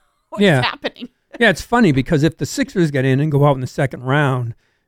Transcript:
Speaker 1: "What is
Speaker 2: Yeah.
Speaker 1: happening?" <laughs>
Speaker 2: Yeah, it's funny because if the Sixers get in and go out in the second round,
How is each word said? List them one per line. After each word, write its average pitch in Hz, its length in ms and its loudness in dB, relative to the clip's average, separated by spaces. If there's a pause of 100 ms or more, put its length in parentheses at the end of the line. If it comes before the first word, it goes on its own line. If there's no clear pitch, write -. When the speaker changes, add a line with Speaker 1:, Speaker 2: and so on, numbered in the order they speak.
(280)
Speaker 1:
"What 254 140 -8
is 202 40 6
Speaker 2:
Yeah. 147 160 4
Speaker 1:
happening?" - 460 -8 (160)
<laughs> - 160 -18
Speaker 2:
Yeah, 226 120 4
it's - 100 -6
funny 233 320 2
because 135 300 0
if 160 140 0
the - 80 -6
Sixers 180 460 -2
get 135 140 0
in 135 160 2
and 156 100 -2
go 143 140 2
out 143 100 4
in 131 60 -6
the 127 60 -4
second 135 360 -6
round, 131 520 -2 (320)